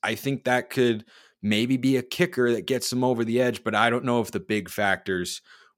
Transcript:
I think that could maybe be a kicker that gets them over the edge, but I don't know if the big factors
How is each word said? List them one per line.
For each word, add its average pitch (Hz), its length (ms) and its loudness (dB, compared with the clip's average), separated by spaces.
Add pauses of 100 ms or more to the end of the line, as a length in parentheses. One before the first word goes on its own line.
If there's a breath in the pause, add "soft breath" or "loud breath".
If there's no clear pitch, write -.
I 110 120 0
think 139 280 -4
that 123 260 0
could 117 340 2 (380 soft breath)
maybe 113 360 2
be 131 180 2
a 127 60 2
kicker 127 500 0
that 104 160 -2
gets 127 220 -2
them 127 140 -2
over 120 200 0
the 113 180 0
edge, 123 220 0
but 107 120 -2
I 113 140 4
don't 120 140 0
know 120 160 0
if 107 120 -4
the 98 100 -4
big 104 280 -4
factors 95 720 -2 (360 soft breath)